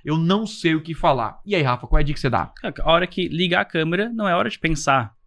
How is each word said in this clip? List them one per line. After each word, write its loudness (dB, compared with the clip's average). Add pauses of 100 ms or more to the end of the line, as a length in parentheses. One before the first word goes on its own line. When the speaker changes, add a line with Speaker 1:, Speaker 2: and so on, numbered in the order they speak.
Speaker 1:
Eu 0
não 2
sei 0
o 0
que -10
falar. 0
E -2
aí, 2
Rafa, -2
qual 4
é 6
a 4
dica 0
que -10
você 0
dá? 0 (300)
Speaker 2:
A 2
hora 2
que -6
ligar 0
a -4
câmera, -2
não -2
é 2
hora 0
de -12
pensar. 0 (120)